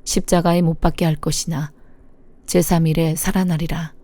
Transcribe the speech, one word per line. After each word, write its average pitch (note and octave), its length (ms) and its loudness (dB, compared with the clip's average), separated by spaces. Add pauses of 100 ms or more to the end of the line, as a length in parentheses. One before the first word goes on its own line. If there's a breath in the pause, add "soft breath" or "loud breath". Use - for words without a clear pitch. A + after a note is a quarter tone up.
십자가에 F3 560 2
못 E3 220 0
박게 F3 240 2
할 D#3 100 0
것이나 D#3 560 -4 (720 soft breath)
제삼 E3+ 420 2
일에 D#3+ 300 0
살아나리라." E3+ 880 -2